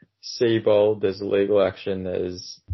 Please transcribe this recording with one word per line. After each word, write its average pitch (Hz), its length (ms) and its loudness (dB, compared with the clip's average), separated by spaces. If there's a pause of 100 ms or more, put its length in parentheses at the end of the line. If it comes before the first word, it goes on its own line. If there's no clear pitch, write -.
(240)
Seabold. 107 760 2
There's 98 200 -2
a 101 40 -6
legal 101 360 2
action. 95 420 -2
There's, 90 560 -6 (140)